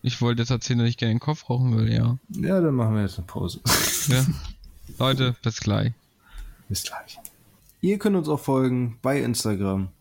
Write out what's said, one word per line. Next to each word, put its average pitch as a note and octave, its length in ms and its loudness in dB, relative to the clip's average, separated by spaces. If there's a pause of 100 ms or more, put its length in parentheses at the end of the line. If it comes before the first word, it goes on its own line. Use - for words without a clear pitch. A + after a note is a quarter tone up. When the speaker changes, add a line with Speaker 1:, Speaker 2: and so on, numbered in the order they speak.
Speaker 1:
Ich - 200 -2
wollte A#2+ 200 2
jetzt A#2 80 -2
erzählen, A#2+ 300 0
dass A#2 100 4
ich A#2 80 -2
gerne A2+ 160 2
den A#2 60 2
Kopf - 300 -4
rauchen B2 280 2
will, A2+ 140 4
ja. A#2 260 2 (120)
Speaker 2:
Ja, F#3+ 320 0
dann D#3 140 4
machen A2 200 2
wir G#2+ 60 2
jetzt G2 160 -2
eine F2 100 -8
Pause. - 320 -6 (480)
Speaker 1:
Ja. C3 180 4 (360)
<laughs> - 360 -20
Leute, C3 460 0
bis A2+ 160 -4
gleich. G#2 320 0 (800)
Speaker 2:
Bis - 140 -4
gleich. - 360 -14 (600)
Ihr G3+ 180 2
könnt G#3 160 2
uns E3 140 0
auch D3 100 0
folgen B2+ 600 0
bei C3+ 200 0
Instagram. G2 680 0 (120)